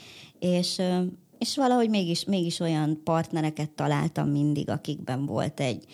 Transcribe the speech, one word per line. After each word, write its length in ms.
és, 400
ö, 220
és 180
valahogy 340
mégis, 340
mégis 360
olyan 440
partnereket 640
találtam 600
mindig, 400
akikben 560
volt 340
egy 340